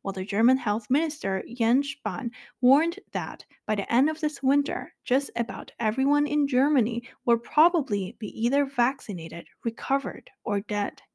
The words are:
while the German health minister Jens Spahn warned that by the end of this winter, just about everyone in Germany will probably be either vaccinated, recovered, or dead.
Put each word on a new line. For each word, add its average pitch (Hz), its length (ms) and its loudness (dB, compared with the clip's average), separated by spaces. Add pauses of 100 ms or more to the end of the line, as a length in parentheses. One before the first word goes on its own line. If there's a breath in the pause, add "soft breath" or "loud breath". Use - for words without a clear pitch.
while 196 140 -4
the 190 100 -4
German 226 320 4
health 226 320 -2
minister 254 560 -2 (100)
Jens 240 400 0
Spahn 214 360 -6 (320 loud breath)
warned 294 360 4 (140)
that - 320 -6 (220 soft breath)
by 214 80 0
the - 180 -4
end 262 160 4
of 311 120 -4
this 302 220 -2
winter, 285 520 0 (100)
just 277 320 0
about 226 420 -4
everyone 269 480 2
in 294 220 0
Germany 254 540 2 (240 loud breath)
will 240 100 4
probably 254 800 0
be 214 100 -8
either 254 360 0
vaccinated, 208 800 -4 (180)
recovered, - 680 -4 (120)
or 202 180 -2
dead. 208 420 -6 (120)